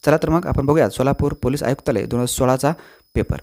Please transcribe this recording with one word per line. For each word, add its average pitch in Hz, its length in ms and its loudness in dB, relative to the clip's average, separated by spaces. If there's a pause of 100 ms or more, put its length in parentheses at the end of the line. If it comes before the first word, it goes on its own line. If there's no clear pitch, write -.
चला 147 100 4
तर 160 120 -2
मग 165 180 0
आपण 135 200 -2
बघूया 143 240 2
सोलापूर 139 420 0
पोलीस 143 300 -2
आयुक्तालय 123 440 -2
दोन 120 140 -2
हजार 123 60 -2
सोळाचा 131 460 0 (420)
पेपर. - 280 -2